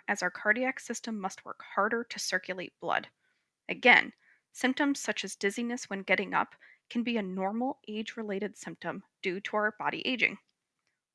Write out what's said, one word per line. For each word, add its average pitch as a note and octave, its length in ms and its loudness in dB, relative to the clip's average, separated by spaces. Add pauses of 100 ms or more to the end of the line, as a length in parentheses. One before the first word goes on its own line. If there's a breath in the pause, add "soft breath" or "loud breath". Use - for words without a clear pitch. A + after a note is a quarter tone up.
as G#3 140 -2
our F3+ 80 2
cardiac B3 480 2
system A3+ 400 -6
must F#3 240 -6
work - 200 -14 (120)
harder A3 300 2
to - 140 -10
circulate F#3+ 640 -4
blood. - 260 0 (640)
Again, - 420 6 (400 soft breath)
symptoms C#4 480 2
such - 240 -2
as F#3+ 120 -8
dizziness A#3 520 -2
when G3 140 -6
getting F#3+ 320 2
up F3 200 2 (360 soft breath)
can A#3+ 120 0
be A#3 140 0
a G#3+ 60 2
normal G3 560 -2 (100)
age-related G#3 680 -6
symptom F3 440 -8 (200)
due G3 180 -2
to - 160 -4
our G#3+ 220 2
body - 280 -2
aging. A#3+ 300 2 (800)